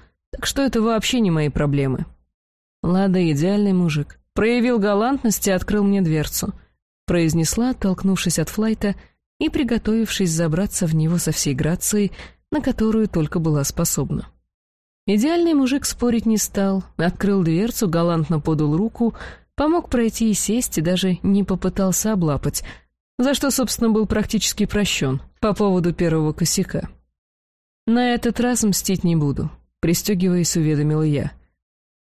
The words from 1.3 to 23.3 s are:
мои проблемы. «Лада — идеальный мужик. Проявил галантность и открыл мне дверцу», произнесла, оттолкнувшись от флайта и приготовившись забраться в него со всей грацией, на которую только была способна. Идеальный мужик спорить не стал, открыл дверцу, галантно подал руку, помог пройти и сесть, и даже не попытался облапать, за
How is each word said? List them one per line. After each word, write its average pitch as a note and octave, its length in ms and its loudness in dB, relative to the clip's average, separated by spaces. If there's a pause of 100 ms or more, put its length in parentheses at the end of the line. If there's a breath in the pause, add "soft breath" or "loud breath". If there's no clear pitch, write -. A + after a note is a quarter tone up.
мои D#3 180 2
проблемы. C#3 560 0 (800)
«Лада — F3+ 500 2
идеальный G3 400 2
мужик. E3 460 0 (160)
Проявил A#3 440 2
галантность G#3+ 680 0
и - 20 4
открыл G3 320 0
мне G3+ 200 2
дверцу», D#3 500 -2 (540 soft breath)
произнесла, E3 640 0
оттолкнувшись F#3+ 680 0
от D#3+ 100 -2
флайта G#3+ 460 -2 (440 soft breath)
и D4+ 100 0
приготовившись A3 840 0
забраться E3 560 0
в D#3+ 80 0
него D#3+ 240 2
со D#3+ 140 -2
всей C#3+ 220 -2
грацией, F3+ 580 0 (400 loud breath)
на D4+ 80 0
которую A3 480 0
только D#3+ 300 -2
была D3+ 260 0
способна. - 640 -4 (760)
Идеальный D#4+ 480 2
мужик C4+ 300 0
спорить A#3 420 -2
не A3 100 2
стал, G3 480 -2 (120)
открыл F#3+ 460 0
дверцу, F3+ 460 0
галантно E3 520 0
подал D3+ 360 0
руку, A3 380 0 (400 loud breath)
помог D#4 340 0
пройти A3+ 420 2
и G3+ 40 2
сесть, A3+ 440 -2
и E3 40 0
даже F3+ 400 0
не G3 220 2
попытался F#3+ 680 0
облапать, D#3+ 500 -2 (560 loud breath)
за C4 160 2